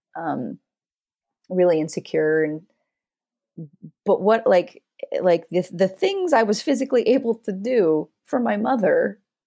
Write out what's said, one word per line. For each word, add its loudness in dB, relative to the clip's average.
um, -8
really 2
insecure. -2
And, -6
but 2
what, 2
like, 0
like, 0
the, -2
the 2
things -2
I 4
was 0
physically 0
able 2
to -8
do 0
for -4
my -2
mother, 0